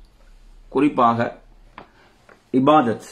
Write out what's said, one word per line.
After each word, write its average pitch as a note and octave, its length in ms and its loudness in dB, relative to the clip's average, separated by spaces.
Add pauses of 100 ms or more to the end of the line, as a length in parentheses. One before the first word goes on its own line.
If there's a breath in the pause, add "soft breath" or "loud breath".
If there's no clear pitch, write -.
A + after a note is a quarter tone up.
(680)
குறிப்பாக B2 720 -2 (1120 soft breath)
இபாதத், C3 600 0